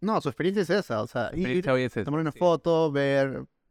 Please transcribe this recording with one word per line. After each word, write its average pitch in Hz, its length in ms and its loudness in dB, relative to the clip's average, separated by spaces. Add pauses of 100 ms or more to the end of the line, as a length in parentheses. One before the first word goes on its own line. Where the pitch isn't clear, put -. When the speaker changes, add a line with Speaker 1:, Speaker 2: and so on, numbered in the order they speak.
Speaker 1:
no, 196 180 0
su - 80 -4
experiencia 190 340 0
es 151 80 -4
esa, 170 320 0
o - 40 -6
sea, - 240 -4
Speaker 2:
Su 147 60 -8
Speaker 1:
ir, 165 40 -2
Speaker 2:
experiencia 143 320 0
hoy 127 120 2
es 123 120 -6
esa, 127 80 -2
Speaker 1:
tomar 147 160 -2
una 156 120 -2
Speaker 2:
sí. - 60 -12
Speaker 1:
foto, 160 540 2
ver, 139 540 0 (240)